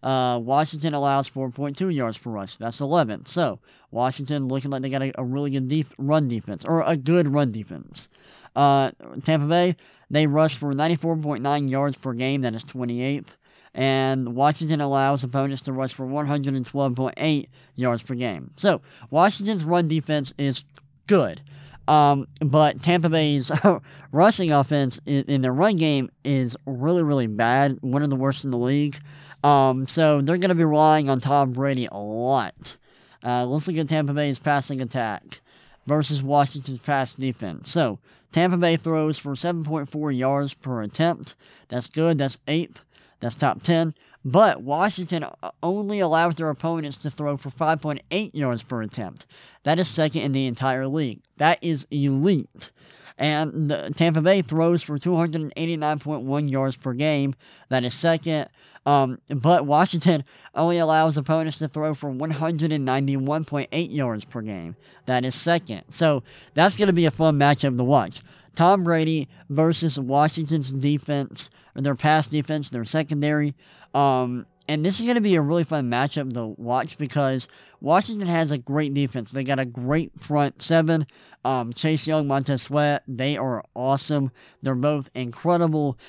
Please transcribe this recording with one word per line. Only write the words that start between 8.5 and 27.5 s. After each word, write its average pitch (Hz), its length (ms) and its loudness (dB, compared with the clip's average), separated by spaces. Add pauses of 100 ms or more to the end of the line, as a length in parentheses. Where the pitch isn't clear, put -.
Uh, 139 360 4 (300)
Tampa 156 240 2
Bay, 175 300 2 (320)
they 151 180 2
rush 151 300 2
for 143 160 -4
ninety-four 160 460 0
point 147 240 -4
nine 143 260 0
yards 139 300 0
per 127 160 -6
game. 131 260 -2
That 120 140 -2
is 113 100 -8
twenty-eighth. 127 720 -6 (380)
And 131 600 0
Washington 151 460 2
allows 139 420 2
opponents 135 400 -2
to 135 120 -6
rush 131 180 -4
for 135 140 -10
one 143 200 -4
hundred 139 280 -2
and 131 100 -2
twelve 139 320 -2
point 131 220 -2
eight 147 320 -2 (240)
yards 120 280 -2
per 131 120 -8
game. 98 420 -6
So, 185 240 2 (300)
Washington's 196 540 2
run 170 220 2
defense 151 520 -2
is 139 260 -2 (420)
good. 135 360 2 (440)
Um, 143 400 6 (180)
but 147 380 4
Tampa 175 260 4
Bay's 151 420 2 (320)
<laughs> - 300 -20
rushing 175 400 4
offense 143 540 2
in, 139 180 2
in 139 160 0
their 127 140 0
run 190 220 4
game 151 340 2 (120)
is 131 320 0 (120)
really, 143 360 0
really 139 260 2
bad, 123 520 2